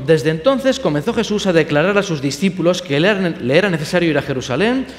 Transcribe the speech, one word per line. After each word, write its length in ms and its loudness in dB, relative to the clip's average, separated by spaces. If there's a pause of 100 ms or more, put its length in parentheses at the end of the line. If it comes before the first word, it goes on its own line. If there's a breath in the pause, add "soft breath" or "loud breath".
"Desde 240 4
entonces 500 0
comenzó 320 -2
Jesús 340 -2
a 60 2
declarar 460 2
a 40 0
sus 200 -4
discípulos 580 0
que 180 -2
le 100 4
era, 200 0
le 300 0
era 100 2
necesario 400 0
ir 80 2
a 60 0
Jerusalén 640 -2 (120 loud breath)